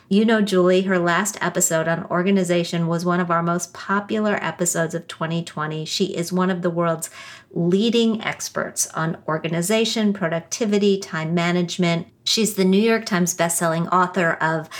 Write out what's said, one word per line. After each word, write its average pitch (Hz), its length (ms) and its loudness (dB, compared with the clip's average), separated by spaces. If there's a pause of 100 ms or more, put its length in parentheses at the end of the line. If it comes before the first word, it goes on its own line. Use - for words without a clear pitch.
You 202 160 4
know 220 160 4
Julie, 185 400 4
her 190 160 0
last 175 440 0
episode 170 460 0
on 165 180 -2
organization 175 840 2
was 170 180 -2
one 175 140 2
of 175 100 0
our 170 140 2
most 170 280 0
popular 208 680 -2
episodes 165 540 -2
of 165 120 -10
twenty 165 360 -4
twenty. 156 420 -6
She 190 200 -2
is 170 280 -4
one 185 160 0
of 180 140 -2
the 175 80 0
world's 165 400 -2 (400)
leading 220 720 2
experts - 720 -6
on 160 320 -4
organization, 196 840 0
productivity, 202 880 0
time 165 380 -4
management. 175 720 0 (160)
She's 214 320 0
the 190 100 2
New 190 160 4
York 226 240 2
Times 175 320 0
bestselling 170 540 0
author 180 400 2 (100)
of 160 260 -2 (120)